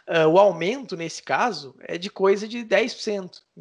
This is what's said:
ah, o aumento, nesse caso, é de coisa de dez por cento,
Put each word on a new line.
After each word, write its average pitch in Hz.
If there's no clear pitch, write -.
ah, 165
o 165
aumento, 196
nesse 165
caso, 147
é -
de 180
coisa 196
de 240
dez 220
por -
cento, 196